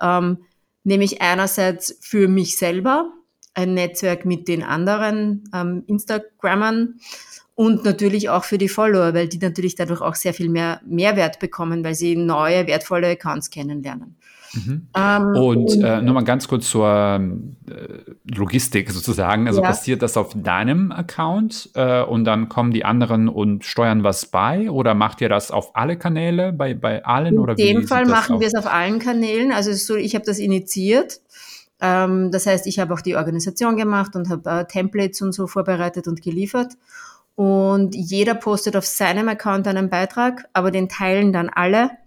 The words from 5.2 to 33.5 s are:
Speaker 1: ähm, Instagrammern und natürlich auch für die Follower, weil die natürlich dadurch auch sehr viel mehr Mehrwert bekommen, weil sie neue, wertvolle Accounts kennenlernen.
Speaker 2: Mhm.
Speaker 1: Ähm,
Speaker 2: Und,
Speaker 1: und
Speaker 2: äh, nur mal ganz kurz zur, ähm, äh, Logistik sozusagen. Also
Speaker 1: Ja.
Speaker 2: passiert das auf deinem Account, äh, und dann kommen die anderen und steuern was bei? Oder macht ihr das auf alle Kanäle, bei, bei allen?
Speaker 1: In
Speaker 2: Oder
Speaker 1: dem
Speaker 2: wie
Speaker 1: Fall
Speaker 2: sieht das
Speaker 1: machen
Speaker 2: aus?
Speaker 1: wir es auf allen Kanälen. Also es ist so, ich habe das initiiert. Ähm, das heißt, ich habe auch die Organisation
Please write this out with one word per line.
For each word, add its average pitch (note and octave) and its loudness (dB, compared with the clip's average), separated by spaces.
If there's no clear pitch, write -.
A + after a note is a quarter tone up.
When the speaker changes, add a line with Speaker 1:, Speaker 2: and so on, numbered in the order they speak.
Speaker 1:
ähm, F3+ -4
Instagrammern G#3+ -2
und A3+ 4
natürlich G3+ 0
auch F3+ 0
für - -2
die G3 2
Follower, G3+ 2
weil E3+ 2
die E3+ -8
natürlich F3+ -2
dadurch E3+ -4
auch E3 -4
sehr F3 -2
viel E3+ -2
mehr E3 -2
Mehrwert F3+ 0
bekommen, E3+ -4
weil D#3+ -4
sie E3+ 0
neue, E3 2
wertvolle F3 0
Accounts D#3+ -4
kennenlernen. C#3+ -10
Speaker 2:
Mhm. A#2+ -6
Speaker 1:
Ähm, G3+ 2
Speaker 2:
Und, B2+ 4
Speaker 1:
und G#2+ 6
Speaker 2:
äh, A2+ 2
nur B2 4
mal B2+ 2
ganz B2 0
kurz A#2+ -2
zur, G#2+ 4
ähm, G2+ 0
äh, - -16
Logistik G2 0
sozusagen. G2+ 0
Also G3 4
Speaker 1:
Ja. F#3 2
Speaker 2:
passiert B2+ -2
das A#2 0
auf G#2 0
deinem A2 0
Account, E3+ -4
äh, B2+ 2
und A#2 0
dann A2 2
kommen A#2+ 0
die A2+ 0
anderen A2+ 2
und G#2 0
steuern A2 2
was G2 0
bei? D3 0
Oder B2+ 2
macht G#2+ 0
ihr A#2+ 0
das G#2 0
auf - -4
alle D3 0
Kanäle, E3+ 0
bei, C#3 -4
bei G#2+ -4
allen? C#3+ 2
Speaker 1:
In A3 4
Speaker 2:
Oder A#2+ 0
Speaker 1:
dem - 4
Speaker 2:
wie - -6
Speaker 1:
Fall B3+ 2
Speaker 2:
sieht A#3+ 4
das A3+ 4
Speaker 1:
machen A#3 0
Speaker 2:
aus? G#3+ 0
Speaker 1:
wir A3+ 2
es G#3+ -2
auf G#3+ -2
allen F#3 0
Kanälen. A#3 0
Also G#3 0
es G3+ -2
ist - -6
so, A3 -2
ich G#3 -2
habe G#3+ -4
das G#3 -2
initiiert. G3 0
Ähm, F#3 2
das F#3 -2
heißt, F#3+ 2
ich G3 -2
habe F3 -2
auch E3 -4
die F3+ -2
Organisation E3+ -2